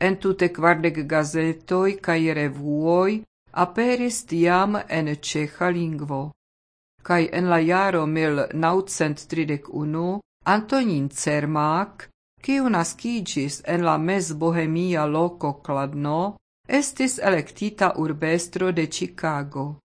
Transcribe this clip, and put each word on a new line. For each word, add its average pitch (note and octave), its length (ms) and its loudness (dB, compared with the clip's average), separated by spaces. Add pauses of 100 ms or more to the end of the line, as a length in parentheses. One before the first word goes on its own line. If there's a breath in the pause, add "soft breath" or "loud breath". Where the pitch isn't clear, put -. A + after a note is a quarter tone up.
Entute F#3+ 480 2
kvardek E3 580 2
gazetoj D#3+ 880 0
kaj E3 240 0 (140)
revuoj D3+ 880 0 (320)
aperis A#3+ 680 0
tiam F3+ 520 4 (120)
en D#3 280 -2
ĉeĥa D3+ 560 -2
lingvo. D3+ 500 -4 (840)
Kaj E3+ 180 4 (100)
en F3+ 180 0
la E3+ 80 6
jaro F3 480 2
mil D#3 460 2
naŭcent E3 760 0
tridek D3 400 -2
unu E3 520 -4 (260)
Antonín G#3+ 640 2
Cermak, D3+ 1000 -2 (340)
kiu C4+ 240 2
naskiĝis F3 960 -2
en F3 200 0
la D#3+ 120 4
mezbohemia E3 1120 0
loko D#3 460 0 (120)
Kladno, D3 720 -2 (340)
estis C4+ 500 0
elektita F#3+ 760 0
urbestro E3 760 0
de E3 140 0
Chicago. C#3+ 760 -6 (200)